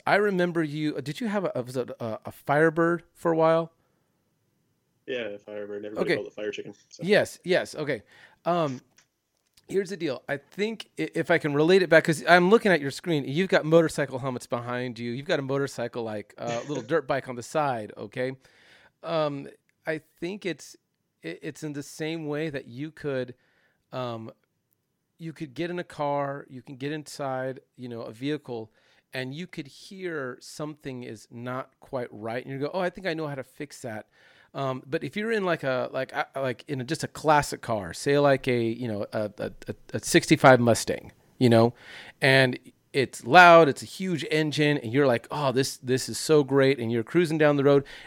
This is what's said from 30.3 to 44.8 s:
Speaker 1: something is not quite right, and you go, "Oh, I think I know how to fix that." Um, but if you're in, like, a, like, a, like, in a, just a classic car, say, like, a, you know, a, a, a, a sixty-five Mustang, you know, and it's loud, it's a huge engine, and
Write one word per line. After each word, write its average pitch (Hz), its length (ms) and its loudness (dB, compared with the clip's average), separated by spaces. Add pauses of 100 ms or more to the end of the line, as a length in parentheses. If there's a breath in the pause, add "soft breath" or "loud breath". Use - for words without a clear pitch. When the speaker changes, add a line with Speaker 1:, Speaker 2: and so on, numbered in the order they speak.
Speaker 1:
something 147 600 -12
is 120 280 -16
not 127 480 -10
quite 127 320 -8
right, 113 340 -8
and 135 80 -12
you 135 60 -8
go, 143 140 -4
"Oh, 185 80 -4
I 180 100 -2
think 190 160 -10
I 165 80 -2
know 160 120 -6
how 143 80 -8
to 131 80 -8
fix - 380 -16
that." 107 260 -12 (460 soft breath)
Um, 131 320 -6
but 143 180 -6
if 143 140 -8
you're 220 140 -4
in, 214 120 -2
like, 170 200 -2
a, 127 280 -2
like, 135 220 -6
a, 151 220 -4
like, 131 320 -4
in 135 140 -6
a, - 20 -6
just 143 200 -6
a 131 40 -4
classic 147 540 0
car, 101 320 -6
say, 143 260 2
like, 139 280 4
a, 123 160 2
you 117 240 -4
know, 104 240 -6
a, 107 280 -4
a, 101 120 -6 (180)
a, 110 60 -10 (180)
a 120 60 -4
sixty-five 139 600 6
Mustang, - 520 0 (280)
you 127 100 6
know, 117 240 6 (480 loud breath)
and 135 380 4 (340)
it's 131 320 -2
loud, 170 420 10
it's 131 140 -2
a 113 60 -12
huge 180 420 -6
engine, 147 480 0
and 113 160 -8